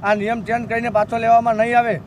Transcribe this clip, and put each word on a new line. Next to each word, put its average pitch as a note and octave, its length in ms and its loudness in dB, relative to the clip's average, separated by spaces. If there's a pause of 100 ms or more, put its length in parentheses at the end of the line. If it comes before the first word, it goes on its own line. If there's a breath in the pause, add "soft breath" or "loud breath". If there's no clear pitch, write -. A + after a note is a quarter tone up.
આ G#3 80 2
નિયમ G#3 320 -4
ચેન્જ A3+ 240 -4
કરીને A#3 280 -4
પાછો G#3+ 200 -2
લેવામાં A#3 400 2
નહીં A#3 220 2
આવે A#3 160 -2 (100)